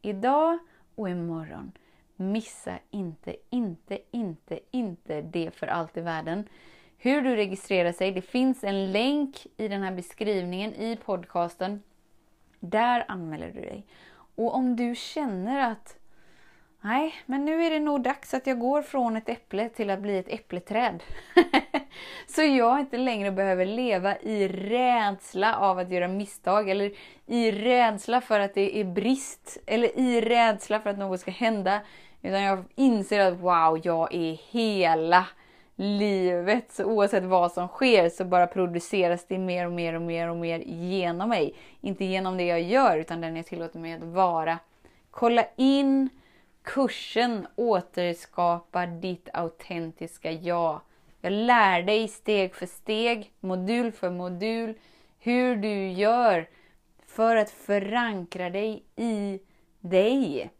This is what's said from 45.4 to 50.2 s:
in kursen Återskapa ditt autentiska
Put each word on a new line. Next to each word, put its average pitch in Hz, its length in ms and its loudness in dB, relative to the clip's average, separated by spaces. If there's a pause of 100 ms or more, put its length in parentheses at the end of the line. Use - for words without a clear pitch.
in 269 540 4 (540)
kursen 240 920 -2
Återskapa 175 1300 -2
ditt 175 480 -8
autentiska 165 1000 -8